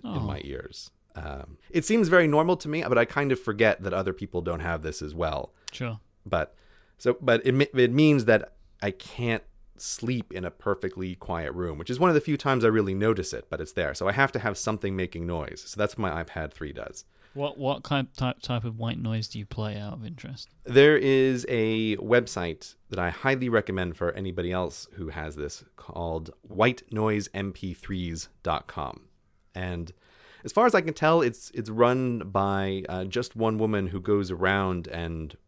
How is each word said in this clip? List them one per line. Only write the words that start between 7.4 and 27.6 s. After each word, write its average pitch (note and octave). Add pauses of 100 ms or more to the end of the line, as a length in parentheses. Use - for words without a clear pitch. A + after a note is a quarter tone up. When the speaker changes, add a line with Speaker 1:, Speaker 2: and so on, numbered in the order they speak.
Speaker 1:
it C3
me-, C#3
it B2
means D3
that A2 (280)
I G2+
can't A#2 (320)
sleep -
in F2+
a E2+
perfectly F#2
quiet E2
room, E2+
which E2
is B2
one F3+
of E3
the D3
few C#3+
times C3
I A2+
really G2+
notice G2
it, A#1
but D#2
it's -
there. D2+
So F2+
I G2+
have C3+
to A#2+
have G2+
something G2+
making F2
noise. E2
So -
that's G#2
what G2+
my E2
iPad D#2+
three D2+
does. - (300)
Speaker 2:
What, C#3
what C#3
kind, C3+
type, B2+
type A#2+
of A2+
white A#2
noise A2
do -
you G2+
play G#2+
out G#2
of A2
interest? C3 (160)
Speaker 1:
There C#3+
is C3
a A2
website F#2+ (140)
that F#2+
I F2
highly C3
recommend F#2+
for F2
anybody F#2
else F2+
who E2
has D#2
this D2 (140)
called E2 (120)
white A#2+
noise G#2+
M G2
P F#2